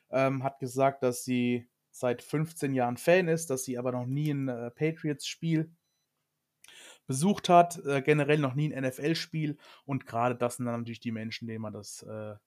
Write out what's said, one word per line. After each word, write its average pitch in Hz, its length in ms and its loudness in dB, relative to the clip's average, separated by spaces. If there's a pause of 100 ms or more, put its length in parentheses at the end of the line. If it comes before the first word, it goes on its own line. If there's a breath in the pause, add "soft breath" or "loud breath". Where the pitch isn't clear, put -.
ähm, 135 340 0
hat 135 160 -4
gesagt, 135 440 0
dass 123 200 0
sie 123 440 0 (240)
seit 123 300 -2
fünfzehn 151 520 -2
Jahren 123 240 0
Fan 175 300 4
ist, 165 220 0
dass 131 140 -2
sie 123 140 -6
aber 123 140 -2
noch 123 140 -2
nie 147 260 -2
'n, 139 180 -2
äh, 120 220 -6
Patriots-Spiel 160 1000 -2 (1400 loud breath)
besucht 156 420 0
hat, 175 360 8
äh, 139 160 0
generell 151 380 4
noch 131 160 0
nie 151 120 0
'n - 40 -2
N 135 120 -4
F 131 160 -4
L-Spiel. 151 580 -2 (280 loud breath)
Und 131 200 -4
gerade 120 300 0
das 120 220 -2
sind 123 80 -4
dann 117 160 -4
natürlich 113 180 -8
die 117 120 -4
Menschen, 110 360 -8
denen 113 140 -8
man 107 120 -8
das, - 300 -14
äh, 107 320 -10 (120)